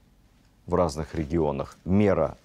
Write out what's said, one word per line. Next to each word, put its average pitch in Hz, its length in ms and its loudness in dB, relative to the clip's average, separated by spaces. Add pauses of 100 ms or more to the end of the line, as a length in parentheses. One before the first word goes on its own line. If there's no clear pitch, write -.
(680)
в 87 80 -2
разных 80 400 -2
регионах 73 720 -2
мера 92 600 2